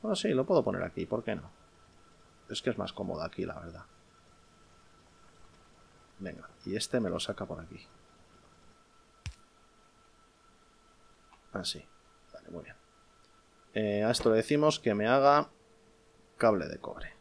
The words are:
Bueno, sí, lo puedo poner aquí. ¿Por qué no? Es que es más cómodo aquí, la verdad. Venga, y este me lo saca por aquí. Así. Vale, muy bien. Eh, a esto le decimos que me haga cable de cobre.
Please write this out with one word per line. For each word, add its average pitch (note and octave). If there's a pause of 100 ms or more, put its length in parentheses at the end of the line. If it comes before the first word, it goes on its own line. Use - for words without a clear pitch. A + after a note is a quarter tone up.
Bueno, G#3+
sí, -
lo C3+
puedo E3
poner F#2+
aquí. -
¿Por A2+
qué G#2+
no? D#2+ (1000)
Es G2+
que -
es A2
más F#2+
cómodo F2+
aquí, F2+
la -
verdad. E2+ (2250)
Venga, F#2 (200)
y F#2+
este A#2+
me G2+
lo F2
saca -
por D#2+
aquí. - (3750)
Así. F2+ (480)
Vale, -
muy E2
bien. - (1000)
Eh, G#2
a A2+
esto -
le A2
decimos D3
que A2
me G#2
haga C#3 (880)
cable G2+
de D2+
cobre. -